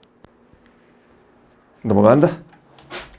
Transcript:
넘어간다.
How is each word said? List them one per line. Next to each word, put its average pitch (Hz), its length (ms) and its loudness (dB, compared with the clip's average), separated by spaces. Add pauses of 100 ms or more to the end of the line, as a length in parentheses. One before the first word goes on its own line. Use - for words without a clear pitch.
(1800)
넘어간다. 113 460 2 (920)